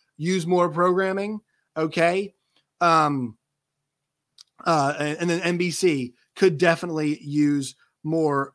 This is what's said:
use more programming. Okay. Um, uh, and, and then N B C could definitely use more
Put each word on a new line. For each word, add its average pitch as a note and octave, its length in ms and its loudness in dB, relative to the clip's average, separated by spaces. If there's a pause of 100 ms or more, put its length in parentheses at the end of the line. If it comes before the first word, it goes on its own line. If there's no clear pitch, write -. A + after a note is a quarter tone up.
(160)
use E3+ 300 -2
more F3 220 2
programming. F#3+ 720 0 (360)
Okay. E3+ 580 0 (460)
Um, D3 560 2 (1300)
uh, D3 340 0
and, D3 200 -4
and F3 120 -2
then E3+ 100 -2
N F3 160 -2
B F3 160 -2
C C#3 420 -2 (220)
could F#3 220 2
definitely D#3+ 600 0
use D3 540 -2 (300)
more D3+ 500 -2